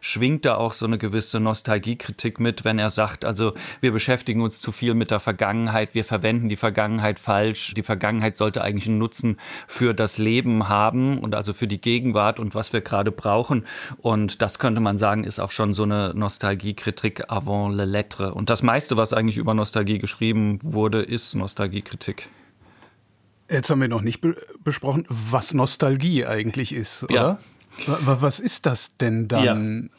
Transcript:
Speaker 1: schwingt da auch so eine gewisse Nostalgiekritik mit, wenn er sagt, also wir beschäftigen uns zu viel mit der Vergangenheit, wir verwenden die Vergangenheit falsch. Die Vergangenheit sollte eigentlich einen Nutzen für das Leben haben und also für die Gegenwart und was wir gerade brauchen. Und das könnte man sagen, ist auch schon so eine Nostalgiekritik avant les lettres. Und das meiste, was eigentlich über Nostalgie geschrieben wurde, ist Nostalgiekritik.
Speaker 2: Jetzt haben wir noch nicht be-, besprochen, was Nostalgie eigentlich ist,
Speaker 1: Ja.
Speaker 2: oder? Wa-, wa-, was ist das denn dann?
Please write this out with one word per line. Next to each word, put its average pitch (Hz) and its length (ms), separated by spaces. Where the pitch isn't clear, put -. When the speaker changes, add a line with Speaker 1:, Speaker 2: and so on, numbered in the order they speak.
Speaker 1:
schwingt 143 460
da 120 80
auch 110 180
so - 140
eine 113 100
gewisse 107 440
Nostalgiekritik 110 1000
mit, 117 240
wenn 110 140
er 107 100
sagt, 107 380
also 110 260
wir 127 100
beschäftigen 113 480
uns 113 200
zu 110 120
viel 120 220
mit 113 160
der 104 100
Vergangenheit, 110 720
wir 110 100
verwenden 113 440
die 104 80
Vergangenheit 107 640
falsch. 107 560
Die 107 80
Vergangenheit 107 540
sollte 107 260
eigentlich 101 240
einen 110 120
Nutzen 113 400
für 120 280
das 107 240
Leben 110 500
haben 120 500
und - 160
also 104 180
für 117 140
die 101 140
Gegenwart 113 580
und 107 160
was - 180
wir 113 80
gerade 101 300
brauchen. 110 560
Und 107 440
das 101 160
könnte 113 220
man 101 160
sagen, 104 280
ist - 160
auch 98 100
schon 104 240
so 101 80
eine 104 320
Nostalgiekritik 101 1160
avant 101 440
les 101 120
lettres. 98 460
Und 107 180
das 117 120
meiste, 127 340
was 110 160
eigentlich 113 260
über 110 160
Nostalgie 107 440
geschrieben 104 640
wurde, 107 380
ist - 340
Nostalgiekritik. 98 920
Speaker 2:
Jetzt 139 200
haben 139 100
wir 131 80
noch 113 140
nicht 113 180
be-, 165 160
besprochen, 143 460
was 117 460
Nostalgie 135 720
eigentlich 113 480
ist, 123 360
Speaker 1:
Ja. 123 120
Speaker 2:
oder? 180 160
Wa-, 143 180
wa-, 135 160
was 139 200
ist - 260
das - 300
denn 113 320
dann? 110 720